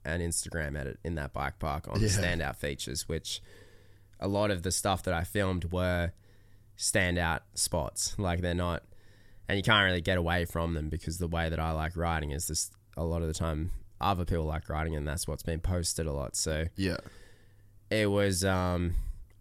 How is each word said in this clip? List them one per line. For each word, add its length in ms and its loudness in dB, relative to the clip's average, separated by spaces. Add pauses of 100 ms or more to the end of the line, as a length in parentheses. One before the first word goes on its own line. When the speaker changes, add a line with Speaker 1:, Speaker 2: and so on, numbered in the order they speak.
Speaker 1:
an 160 -2
Instagram 580 -2
edit 240 -6
in 120 -4
that 180 -4
bike 260 -4
park 300 -4
on 140 -2
Speaker 2:
Yeah. 60 4
Speaker 1:
standout 480 0
features, 520 -6
which 320 -4 (800)
a 80 -2
lot 220 2
of 140 -2
the 60 0
stuff 340 0
that 100 2
I 100 0
filmed 480 0
were 400 2 (640)
standout 640 2 (140)
spots. 640 -2
Like, 240 2
they're 120 2
not 280 0 (680)
and 80 2
you 60 2
can't 220 6
really 160 4
get 180 2
away 260 2
from 300 0
them 140 -2
because 300 -4
the 100 -2
way 200 0
that 120 0
I 120 0
like 240 -2
riding 360 0
is 160 -2
this, 220 -2 (260)
a 80 0
lot 180 0
of 60 0
the 60 0
time 360 0 (300)
other 240 2
people 200 2
like 240 -4
riding, 280 -2
and 100 -2
that's 220 -4
what's 140 -6
been 180 -2
posted 460 0
a 60 -2
lot. 240 -4
So 300 0 (100)
Speaker 2:
Yeah. 220 0 (920)
Speaker 1:
it 200 4
was, 340 4
um, 500 4 (460)